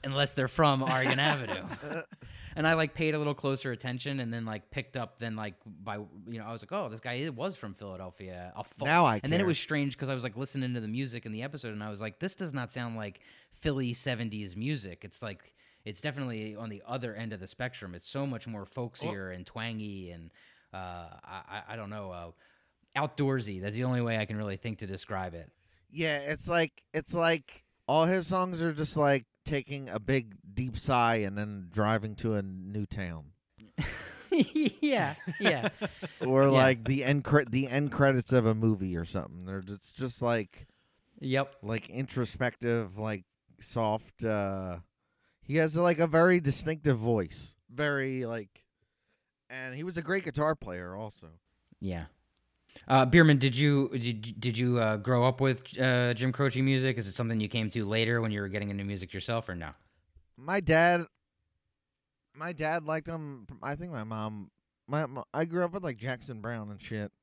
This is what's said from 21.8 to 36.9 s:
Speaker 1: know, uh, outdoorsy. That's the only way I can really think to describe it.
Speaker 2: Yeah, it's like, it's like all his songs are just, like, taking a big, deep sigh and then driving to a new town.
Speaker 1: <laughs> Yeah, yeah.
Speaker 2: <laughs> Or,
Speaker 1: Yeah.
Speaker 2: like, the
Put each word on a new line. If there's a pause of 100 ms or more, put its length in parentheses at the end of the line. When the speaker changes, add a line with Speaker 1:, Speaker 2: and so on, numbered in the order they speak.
Speaker 1:
know,
uh, (680)
outdoorsy.
That's
the
only
way
I
can
really
think
to
describe
it. (400)
Speaker 2:
Yeah,
it's
like, (120)
it's
like (220)
all
his
songs
are
just,
like, (180)
taking
a
big, (200)
deep
sigh
and
then
driving
to
a
new
town. (520)
Speaker 1:
<laughs> (960)
Yeah, (260)
yeah. (280)
Speaker 2:
<laughs>
Or,
Speaker 1:
Yeah.
Speaker 2:
like,
the